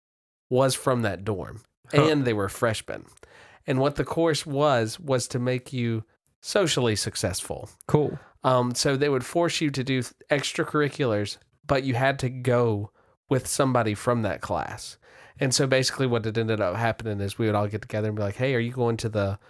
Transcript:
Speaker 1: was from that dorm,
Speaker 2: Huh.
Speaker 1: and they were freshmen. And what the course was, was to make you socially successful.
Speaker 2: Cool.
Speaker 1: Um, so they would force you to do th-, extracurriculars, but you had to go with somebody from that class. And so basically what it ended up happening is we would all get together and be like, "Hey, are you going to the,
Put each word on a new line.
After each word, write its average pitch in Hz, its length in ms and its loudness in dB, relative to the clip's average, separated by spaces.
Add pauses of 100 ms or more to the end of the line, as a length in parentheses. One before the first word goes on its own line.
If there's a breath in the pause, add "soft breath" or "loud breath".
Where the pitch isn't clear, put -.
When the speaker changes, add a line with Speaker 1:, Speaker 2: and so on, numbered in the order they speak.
(500)
Speaker 1:
was 131 260 4
from 123 260 0
that 98 240 -2
dorm, 90 360 -6 (300)
Speaker 2:
Huh. 147 120 6
Speaker 1:
and 151 220 4
they 120 80 2
were 98 160 0
freshmen. 52 560 -4 (600 loud breath)
And 131 140 0
what 143 160 2
the 135 100 -2
course 165 400 0
was, 135 540 2
was 135 300 0
to 131 100 -2
make 127 340 -2
you 117 300 -2 (380)
socially 143 540 2
successful. - 760 -4 (180)
Speaker 2:
Cool. 151 300 2 (260 loud breath)
Speaker 1:
Um, 123 320 4
so 143 200 2
they 143 140 2
would 127 160 0
force 170 340 0
you 156 120 0
to 135 120 -2
do 127 200 0
th-, - 100 -10 (160)
extracurriculars, 139 1080 0 (280)
but 139 180 2
you 131 120 -2
had 135 240 2
to 127 100 -2
go 120 640 0 (380 soft breath)
with 131 180 0
somebody 123 460 2
from 120 280 0
that 95 200 -2
class. - 560 -6 (420 loud breath)
And 135 140 0
so 143 140 2
basically 131 400 2
what 117 180 0
it 110 120 -2
ended 110 240 0
up 92 140 0
happening 113 440 -2
is 101 180 -4
we 117 80 0
would 107 100 2
all 104 120 2
get 104 140 -4
together 107 260 -4
and 107 80 -4
be 104 80 -2
like, 101 140 -4
"Hey, 131 180 0
are 120 40 2
you 117 120 -2
going 120 260 0
to 113 120 -4
the, 98 280 0 (120)